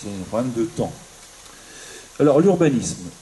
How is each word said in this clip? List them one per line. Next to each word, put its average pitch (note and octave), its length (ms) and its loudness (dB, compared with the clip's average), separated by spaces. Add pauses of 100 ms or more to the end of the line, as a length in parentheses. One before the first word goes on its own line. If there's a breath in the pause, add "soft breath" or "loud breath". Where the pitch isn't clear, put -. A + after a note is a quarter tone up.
c'est G#2 80 -12
un F#2+ 200 -10
problème A#2+ 280 -4
de A2+ 80 0
temps. G#2+ 280 -6 (1300 loud breath)
Alors C#3+ 220 6
l'urbanisme, D#3+ 640 2 (180)